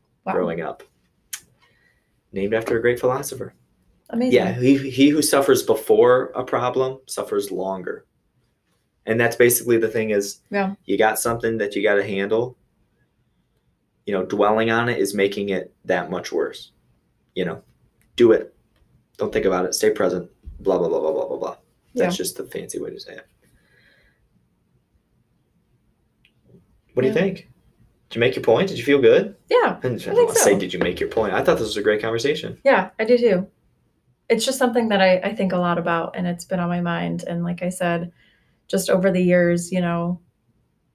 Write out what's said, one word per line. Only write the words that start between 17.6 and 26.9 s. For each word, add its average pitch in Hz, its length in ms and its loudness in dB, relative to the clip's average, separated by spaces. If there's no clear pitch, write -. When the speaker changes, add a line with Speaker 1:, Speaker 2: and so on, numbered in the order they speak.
Speaker 2:
do 117 160 8
it. - 200 0
Don't 104 160 -6
think 104 140 -2
about 92 180 0
it. 90 100 -6
Stay 107 160 0
present. 90 380 -2
Blah, 92 200 0
blah, 85 100 -2
blah, - 120 -2
blah, 78 120 -2
blah, 76 160 -4
blah, 69 100 -8
blah. 73 180 -8
That's 92 200 0
Speaker 1:
Yeah. - 40 -6
Speaker 2:
just - 180 -8
the - 100 -10
fancy 85 340 -12
way 85 100 -10
to - 80 -14
say - 160 -18
it. - 120 -20